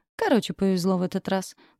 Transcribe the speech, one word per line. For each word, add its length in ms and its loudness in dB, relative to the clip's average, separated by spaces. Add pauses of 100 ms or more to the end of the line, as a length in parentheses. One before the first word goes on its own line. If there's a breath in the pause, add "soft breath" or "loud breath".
(160)
Короче, 360 2
повезло 460 0
в 40 -2
этот 260 -4
раз. 280 -4 (240 soft breath)